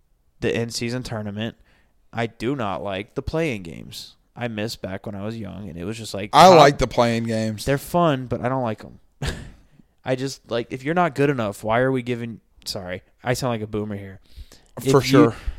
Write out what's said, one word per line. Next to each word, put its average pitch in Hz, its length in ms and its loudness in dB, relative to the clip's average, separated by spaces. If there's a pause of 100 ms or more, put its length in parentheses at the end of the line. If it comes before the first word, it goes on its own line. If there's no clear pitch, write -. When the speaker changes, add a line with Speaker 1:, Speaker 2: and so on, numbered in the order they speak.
(400)
Speaker 1:
the - 140 -2
in-season 117 480 -4
tournament. 107 540 -8 (560)
I 120 140 -4
do 135 300 -4
not 101 260 -6
like 98 320 -8
the 131 80 -6
play-in 151 400 -4
games. - 520 -16 (220)
I 120 120 -6
miss 110 280 -6
back 95 300 -10
when 104 80 -10
I 98 100 -10
was 113 140 -8
young, 95 300 -12
and 82 100 -14
it 85 60 -8
was 110 120 -8
just 113 180 -12
like, 104 180 -8
Speaker 2:
I 160 180 12
Speaker 1:
top 175 80 12
Speaker 2:
like 147 200 8
the 131 80 2
play-in 117 380 0
games. 110 400 -4
Speaker 1:
They're 139 140 0
fun, 147 480 0
but 120 160 -6
I 120 60 -2
don't 131 140 -2
like 110 220 -6
'em. - 160 -20 (220)
<laughs> - 800 -12
I 131 100 0
just, 131 360 -8
like, 117 200 -4
if 127 140 -10
you're 156 100 -2
not 175 200 2
good 143 160 2
enough, 110 340 -4
why 113 160 2
are 131 100 2
we 131 120 -2
giving, 117 380 -6 (240)
sorry, 92 380 -8 (220)
I 127 100 0
sound 123 200 -4
like 110 80 -6
a 107 40 -8
boomer 104 300 -6
here. 98 240 -14 (580)
If 135 140 -2
Speaker 2:
For 139 60 8
Speaker 1:
you, 123 40 4
Speaker 2:
sure. 127 320 6 (240)